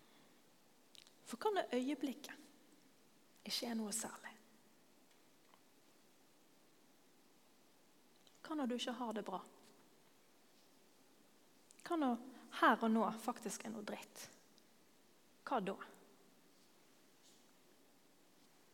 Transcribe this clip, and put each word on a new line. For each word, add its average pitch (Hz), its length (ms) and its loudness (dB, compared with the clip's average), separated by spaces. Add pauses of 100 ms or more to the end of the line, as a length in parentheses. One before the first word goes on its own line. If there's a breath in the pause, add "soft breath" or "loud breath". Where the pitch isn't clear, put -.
(1300 loud breath)
For - 120 -8
hva 427 160 4
når 320 200 2
øyeblikket 262 600 -2 (1120)
ikke 240 220 -2
er 226 100 -2
noe 208 160 -2
særlig? - 380 -6 (4000)
Hva 320 120 -2
når 277 120 2
du 247 80 2
ikke 233 240 -2
har 226 160 -2
det 202 120 0
bra? 185 120 -2 (2500)
Hva 339 120 0
når 247 180 4 (440 loud breath)
her 254 220 8
og 226 80 6
nå 220 140 6 (180)
faktisk - 440 -4
er 220 80 -6
noe 208 120 -8
dritt? - 400 -10 (1200)
Hva 254 160 2
da? 190 120 -2 (3000)